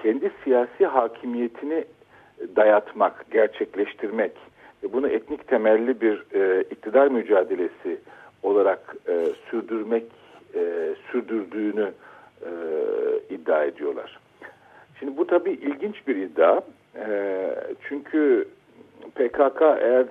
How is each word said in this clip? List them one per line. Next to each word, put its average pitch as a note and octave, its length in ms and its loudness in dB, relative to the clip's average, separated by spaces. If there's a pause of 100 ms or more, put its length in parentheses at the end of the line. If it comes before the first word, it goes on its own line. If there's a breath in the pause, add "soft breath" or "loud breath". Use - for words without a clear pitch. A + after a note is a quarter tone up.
kendi - 280 0 (120)
siyasi B2 420 2
hakimiyetini B2+ 1000 -2 (720 soft breath)
dayatmak, G#2+ 760 2
gerçekleştirmek G#2 1000 -2 (520 loud breath)
ve G2+ 100 -8
bunu C3+ 140 0
etnik - 400 -6
temelli A2+ 540 2
bir, G#2+ 220 0 (100)
e, F#2+ 280 2
iktidar B2+ 460 2
mücadelesi F#2+ 920 0 (460 loud breath)
olarak, G2 520 2 (120)
e, E2+ 200 0 (220)
sürdürmek, A2+ 540 -4 (520 loud breath)
e, E2+ 400 -4 (160)
sürdürdüğünü, G#2 800 -4 (500 loud breath)
e, - 80 -12 (800)
iddia D#2+ 340 0
ediyorlar. C#2+ 560 -8 (800 loud breath)
Şimdi C#3 180 -10
bu E3+ 100 0
tabii F3 240 0
ilginç C#3+ 560 -8
bir C3 80 0
iddia. F#2 460 2 (340)
E, G2+ 540 -4 (400)
çünkü C#3+ 580 2 (680)
P A#2+ 140 0
K C#3 240 2
K D#3 260 4
eğer B2+ 320 4